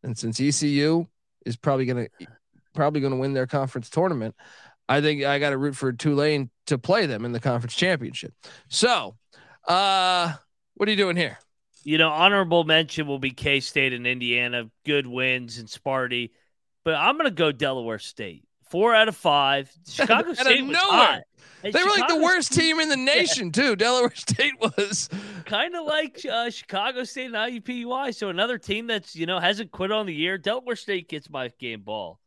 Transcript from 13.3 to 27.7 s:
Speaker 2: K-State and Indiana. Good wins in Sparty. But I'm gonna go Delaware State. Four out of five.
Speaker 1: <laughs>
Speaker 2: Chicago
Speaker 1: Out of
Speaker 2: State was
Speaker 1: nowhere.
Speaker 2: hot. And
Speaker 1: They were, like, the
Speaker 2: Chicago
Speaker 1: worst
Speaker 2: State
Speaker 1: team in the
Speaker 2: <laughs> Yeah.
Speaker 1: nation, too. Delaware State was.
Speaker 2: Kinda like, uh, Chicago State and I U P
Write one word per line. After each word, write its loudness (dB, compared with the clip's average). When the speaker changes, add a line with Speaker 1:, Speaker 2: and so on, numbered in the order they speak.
Speaker 2:
K-State -2
and -8
Indiana. -4
Good 0
wins -4
in -16
Sparty. -6
But 0
I'm 2
gonna 0
go 2
Delaware -4
State. -12
Four 2
out 6
of -6
five. 2
Speaker 1:
<laughs> -20
Speaker 2:
Chicago 2
Speaker 1:
Out 2
of -6
Speaker 2:
State 6
was -4
Speaker 1:
nowhere. 4
Speaker 2:
hot. 6
And -6
Speaker 1:
They 4
were, 4
like, 4
the 2
Speaker 2:
Chicago 4
Speaker 1:
worst 4
Speaker 2:
State 4
Speaker 1:
team 2
in 2
the 2
Speaker 2:
<laughs> -2
Yeah. -4
Speaker 1:
nation, 2
too. 2
Delaware 2
State -2
was. -2
Speaker 2:
Kinda -4
like, -4
uh, -2
Chicago -6
State -10
and -8
I -2
U -10
P -8